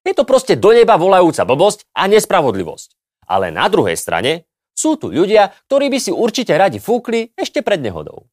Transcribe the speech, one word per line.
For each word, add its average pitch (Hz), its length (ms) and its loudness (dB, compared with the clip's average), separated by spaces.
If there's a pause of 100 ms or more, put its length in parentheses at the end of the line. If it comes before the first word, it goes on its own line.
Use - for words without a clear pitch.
Je 381 160 -4
to 269 80 0
proste 240 320 2
do 190 160 4
neba 233 240 6
volajúca 175 480 2
blbosť 147 480 0
a 180 160 -2
nespravodlivosť. 139 880 0 (320)
Ale 92 240 -2
na 120 160 -6
druhej 110 320 -2
strane 120 480 -4 (240)
sú 311 240 -4
tu 87 160 -10
ľudia, 196 400 2 (160)
ktorí 277 240 0
by 277 80 -2
si - 80 -8
určite 214 480 -2
radi 160 240 0
fúkli 226 560 -4
ešte 311 240 -6
pred 196 240 -4
nehodou. 80 480 -10